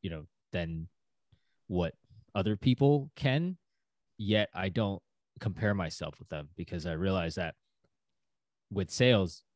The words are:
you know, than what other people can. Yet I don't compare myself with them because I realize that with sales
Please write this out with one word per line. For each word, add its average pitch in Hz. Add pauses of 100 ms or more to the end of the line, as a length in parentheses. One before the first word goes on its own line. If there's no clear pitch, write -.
you 92
know, 78 (260)
than 82 (800)
what 87 (400)
other 104
people 139
can. 165 (600)
Yet 104
I 92
don't 98 (380)
compare 104
myself 80
with -
them 76
because 85
I 85
realize 87
that 82 (1160)
with 98
sales 110 (120)